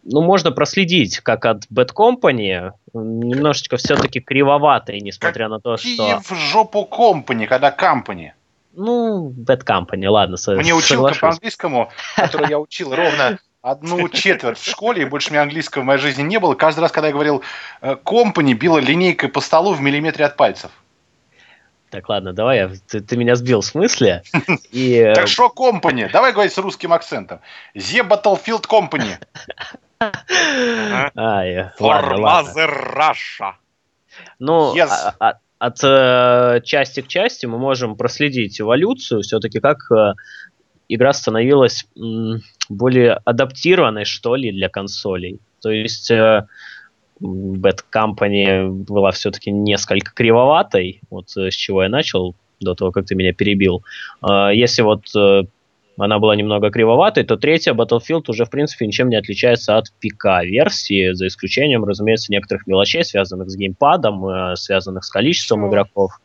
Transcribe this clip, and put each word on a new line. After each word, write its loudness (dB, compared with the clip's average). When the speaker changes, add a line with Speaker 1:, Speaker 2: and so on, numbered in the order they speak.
Speaker 1:
ну, 0
можно 2
проследить, 0
как -2
от 0
Bad 0
Company, 0
м, -6
немножечко -2
всё-таки -2
кривоватый, 0
несмотря -6
на -8
то, -4
Speaker 2:
Какие -8
Speaker 1:
что -2
Speaker 2:
в -12
жопу -2
Company, 0
когда 2
Company? -2
Speaker 1:
Ну, -4
Bad -2
Company, -2
ладно, 2
со-, -2
Speaker 2:
Мне 2
училка 2
Speaker 1:
соглашусь. -6
Speaker 2:
по 4
английскому, -4
которую 0
я -2
учил -10
ровно 0
одну -4
четверть -2
в -10
школе, -2
и 0
больше -6
у -6
меня 2
английского -6
в -4
моей 2
жизни -2
не -2
было. 2
Каждый 0
раз, 2
когда 0
я 0
говорил, 0
э, -4
Company, 2
била 2
линейкой 0
по -4
столу 2
в -4
миллиметре 0
от -2
пальцев. 0
Speaker 1:
Так, -16
ладно, -4
давай, 2
я, 0
ты, -6
ты -6
меня 2
сбил 0
с -8
мысли. 2
Speaker 2:
<laughs> -4
Speaker 1:
И, 0
э, 6
Speaker 2:
Так 4
шо 4
Company? 0
Давай 4
говорить 2
с -6
русским -4
акцентом. -4
The -2
Battlefield 0
Company. 0
Speaker 1:
<laughs> -4
Ай, -2
Speaker 3:
For -
Speaker 1:
ладно, 0
ладно. 2
Speaker 3:
Mother -4
Russia. -2
Speaker 1:
Ну, 2
Speaker 2:
Yes. 2
Speaker 1:
а, -2
а, 0
от, -4
э, 4
части -2
к -16
части -4
мы -6
можем -2
проследить -4
эволюцию, 0
всё-таки -4
как, 2
э, 4
игра 2
становилась, 2
м, -6
более 4
адаптированной, 0
что -2
ли, -4
для -4
консолей. -8
То -2
есть, -4
э, 4
м, -6
Bad 2
Company 2
была 0
всё-таки -6
несколько 0
кривоватой, 2
вот, -16
э, -2
с -6
чего -2
я 0
начал, -2
до -4
того, -2
как -4
ты -6
меня 0
перебил. 0
Э, 2
если 2
вот, 2
э, 6
она 0
была 4
немного 0
кривоватой, 4
то 0
третья 2
Battlefield 0
уже, -2
в -20
принципе, -4
ничем 0
не 0
отличается 0
от -2
П -4
К 0
версии, 0
за -4
исключением, 0
разумеется, -2
некоторых -4
мелочей, 0
связанных -4
с -12
геймпадом, 0
э, -4
связанных -4
с -14
количеством -2
Speaker 2:
Чё? -2
Speaker 1:
игроков. 0